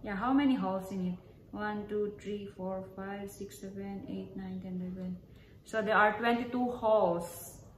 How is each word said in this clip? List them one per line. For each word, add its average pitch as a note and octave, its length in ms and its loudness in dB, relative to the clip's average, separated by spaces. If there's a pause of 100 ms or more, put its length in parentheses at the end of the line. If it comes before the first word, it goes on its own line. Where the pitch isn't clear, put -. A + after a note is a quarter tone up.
Yeah, G#3 120 -4
how A#3+ 180 2
many C4+ 220 8
holes F#3+ 360 0
in F3+ 220 0
it? F3+ 60 -8 (320)
One, G#3 360 -4
two, G#3 320 0
three, G3+ 380 -6
four, F#3+ 260 -4 (120)
five, G3 340 -8
six, - 300 -12
seven, G3 500 -8
eight, F#3+ 260 -8
nine, F#3+ 280 -6
ten, F3+ 180 -4
eleven. F#3 340 -6 (500)
So A3 180 -2
there G#3 120 2
are G#3 220 6
twenty-two A#3+ 540 2
holes. F#3+ 880 2 (180)